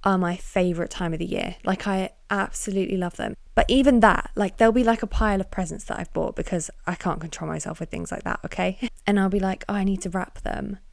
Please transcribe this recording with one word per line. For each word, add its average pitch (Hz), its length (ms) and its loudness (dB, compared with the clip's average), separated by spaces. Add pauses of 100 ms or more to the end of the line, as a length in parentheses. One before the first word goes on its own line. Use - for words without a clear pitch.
are 190 140 4
my 180 180 0
favourite 180 540 0
time 170 240 -4
of 156 60 -4
the 165 40 -2
year. - 400 -4
Like, 190 220 -2
I 190 240 -2 (180)
absolutely 196 720 -2
love 180 180 -4
them. - 180 -4 (200)
But - 140 6
even 254 320 8
that, 202 340 6
like, 196 240 -2
there'll 226 140 8
be, 247 120 4
like, 226 180 2
a 220 40 -4
pile 208 340 2
of 190 100 -6
presents 165 340 -6
that - 140 -6
I've - 140 -8
bought - 240 -2
because - 340 -4 (160)
I 180 80 -4
can't 175 240 -2
control 160 300 -8
myself 160 320 -8
with 165 80 -8
things 170 240 -8
like - 120 -8
that, - 200 -4
okay? 185 380 -2
<laughs> - 240 -6
And 202 120 4
I'll 190 120 2
be 202 100 0
like, 190 300 -2
"Oh, 202 40 -2
I 196 100 0
need 196 180 0
to 180 80 -6
wrap 180 320 -6
them." - 380 -6 (120)